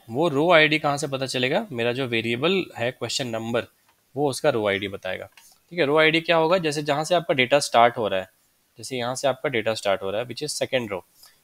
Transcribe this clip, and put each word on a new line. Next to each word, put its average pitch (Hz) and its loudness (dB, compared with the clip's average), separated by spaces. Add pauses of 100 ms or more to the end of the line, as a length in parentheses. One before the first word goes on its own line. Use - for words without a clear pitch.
(100)
वो 139 0
रो 156 2
आईडी 156 6
कहाँ 147 -2
से 143 -4
पता 135 -4
चलेगा? 135 -2
मेरा 120 0
जो 131 -4
variable 120 -2 (120)
है 117 -2
question 123 -6
number, 113 -2 (480)
वो 143 -2
उसका 147 0
रो 113 0
आईडी 98 0
बताएगा, 95 -8 (440)
ठीक 175 -6
है। 156 2
रो 147 2
आईडी 160 4
क्या 165 2
होगा? 165 4
जैसे 156 -2
जहाँ 147 -2
से 180 0
आपका 170 0
data 131 4
start 120 4
हो 110 -2
रहा 95 -2
है, 92 -8 (500)
जैसे 123 -8
यहाँ 123 -4
से 135 -2
आपका 131 -2
data 113 -2
start 98 -2
हो 95 -4
रहा 101 -4
है 123 -8
which 123 -10
is 151 -6
second 120 -2
row, 92 -4 (440)